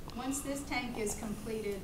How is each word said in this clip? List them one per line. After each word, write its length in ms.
once 240
this 220
tank 360
is 160
completed 680